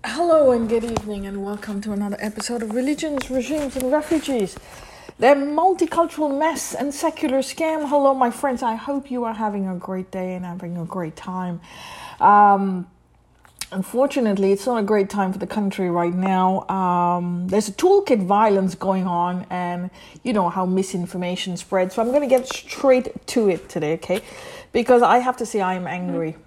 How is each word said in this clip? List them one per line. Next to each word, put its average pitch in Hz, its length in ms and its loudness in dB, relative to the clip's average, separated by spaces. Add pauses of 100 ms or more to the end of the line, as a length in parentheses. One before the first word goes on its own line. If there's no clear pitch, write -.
(160)
Hello 320 340 6
and 233 160 2
good 226 160 0
evening 214 440 -4
and 196 180 -6
welcome 202 380 -6
to 214 100 -6
another 202 280 -4
episode 214 420 -6
of 214 120 -6
Religions, 285 560 -2
Regimes 269 460 -4
and 262 160 0
Refugees, 285 640 -2 (600)
the 226 80 4
multicultural 302 1120 2
mess 311 360 -2
and 277 200 -4
secular 285 460 -2
scam. 311 500 -2
Hello, 277 240 4
my 254 160 2
friends. 254 320 -2
I 233 140 0
hope 277 340 -6
you 247 140 -4
are 226 100 -4
having 208 340 -4
a 185 60 -4
great 185 360 -8
day 185 220 -6
and 180 140 -8
having 175 320 -10
a 165 80 -8
great 165 300 -8
time. 185 440 -8 (580)
Um, 196 680 6 (840)
unfortunately, 202 840 2
it's 196 120 0
not 247 140 0
a 214 40 0
great 202 280 2
time 190 240 0
for 190 40 -8
the 185 80 -6
country 196 440 -2
right 175 240 0
now. 185 520 2
Um, 175 840 0
there's 208 200 0
a 196 40 -10
toolkit 359 520 4
violence 196 500 4
going 190 320 -2
on 180 440 -2
and 180 400 -4 (320)
you 247 100 -2
know 185 160 2
how 185 160 -2
misinformation 180 960 -2
spreads. 190 360 -2
So 233 60 -2
I'm 233 100 0
gonna 285 160 2
get 254 220 2
straight - 800 0
to 214 240 2
it - 180 -4
today, 156 280 -4
okay? 180 260 -4 (500)
Because 240 300 6
I 214 160 6
have 247 180 0
to 240 80 -4
say 214 160 -4
I 185 140 0
am 180 120 -6
angry. 170 500 -4 (100)